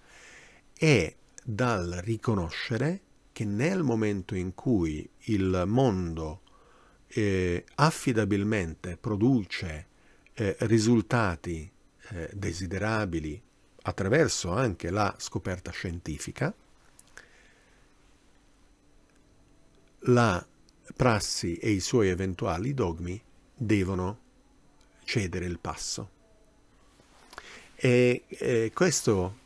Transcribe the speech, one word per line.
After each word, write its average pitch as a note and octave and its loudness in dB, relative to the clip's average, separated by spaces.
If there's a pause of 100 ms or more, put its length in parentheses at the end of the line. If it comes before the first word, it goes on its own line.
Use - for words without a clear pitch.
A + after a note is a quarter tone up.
(720)
e B2+ 4 (260)
dal G2 -2
riconoscere A2+ -2 (300)
che - -6
nel C#3 0
momento G#2+ 0
in F#2 -4
cui E2 0 (160)
il F#2 2
mondo, F#2 0 (680)
eh, F#2 0 (120)
affidabilmente G#2 0
produce, G2+ 0 (460)
eh, G2+ -2
risultati, G#2 2 (380)
eh, E2+ -10
desiderabili F#2 -4 (440)
attraverso G2+ 0
anche G2 -2
la G2+ 0
scoperta F#2 -8
scientifica, F2 -8 (3500)
la A#2 4 (480)
prassi G#2+ 0
e A2 -2
i F#2+ 0
suoi G#2+ 2
eventuali F#2+ -2
dogmi F2 -4 (320)
devono G2 0 (840)
cedere F2+ -4
il E2+ -6
passo. - -8 (1700)
E, B2 4
eh, A2+ 0
questo, G#2+ 2